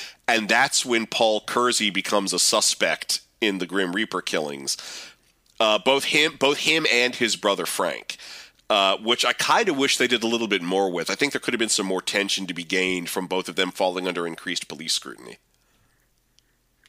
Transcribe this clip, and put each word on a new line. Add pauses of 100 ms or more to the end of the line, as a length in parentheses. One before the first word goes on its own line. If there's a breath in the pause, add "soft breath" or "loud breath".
(280 loud breath)
and
that's
when
Paul
Kersey
becomes
a
suspect (220)
in
the
Grim
Reaper
killings. (800 loud breath)
Uh,
both
him,
both
him
and
his
brother
Frank, (540 loud breath)
uh,
which
I
kinda
wish
they
did
a
little
bit
more
with.
I
think
there
could
have
been
some
more
tension
to
be
gained
from
both
of
them
falling
under
increased
police
scrutiny. (1500)